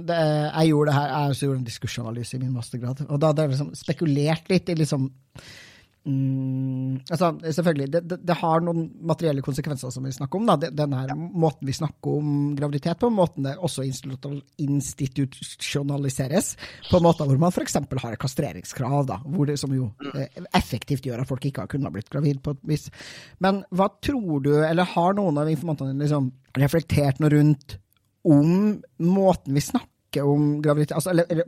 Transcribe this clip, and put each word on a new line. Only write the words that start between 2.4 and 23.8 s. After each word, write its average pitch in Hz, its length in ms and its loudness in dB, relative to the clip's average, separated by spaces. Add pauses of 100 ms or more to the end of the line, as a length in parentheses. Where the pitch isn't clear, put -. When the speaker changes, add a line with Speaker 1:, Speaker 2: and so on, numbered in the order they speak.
Speaker 1:
min 127 120 -4
mastergrad, 123 540 -6
og 143 120 -2
da 156 120 4
hadde 151 140 0
jeg 135 80 0
liksom 151 220 -2
spekulert 151 760 0
litt 180 180 2
i 170 60 0
liksom, 147 300 0 (1000)
mm, 131 840 -2 (160)
altså, 170 220 0 (120)
selvfølgelig, 160 500 0
det, 165 120 0
det, 170 140 -6 (100)
det 170 100 2
har 165 240 2
noen 170 220 -2 (160)
materielle 156 460 0
konsekvenser 135 480 -6
som 127 120 -8
vi 135 80 -6
snakker 143 280 -4
om, 233 80 0
da. 170 100 6
Det, 165 160 -2
den 147 180 0
her 131 200 -4
Speaker 2:
Ja. - 40 -6
Speaker 1:
måten 165 500 -2
vi 135 100 -4
snakker 143 420 -4
om 151 100 -2 (260)
graviditet 147 440 -2
på, 240 100 2
måten 175 380 0
det 139 100 -6
også 139 300 -4
institu-, 135 560 -8 (140)
institusjonaliseres, 139 2000 -2 (380)
på 175 100 8
måter 160 260 4
hvor 135 140 4
man 175 140 4
for 320 100 0
eksempel 139 380 -2
har 113 120 -8
et - 60 -12
kastreringskrav, 135 840 -2
da, 98 180 -4
hvor 147 240 0
det, 147 100 -2
som 135 140 -2
jo, 127 240 0
Speaker 2:
Mm. 143 180 -10
Speaker 1:
eh, 143 280 -8 (100)
effektivt 143 520 -2
gjør 120 160 -4
at 135 60 -2
folk 135 180 -6
ikke 135 180 -4
har - 40 -8
kunnet 135 260 -4
blitt 98 160 -8
gravid 143 340 0
på 147 80 -4
et 139 120 -10
vis. 151 260 -4 (500)
Men 196 320 2
hva 190 180 2 (120)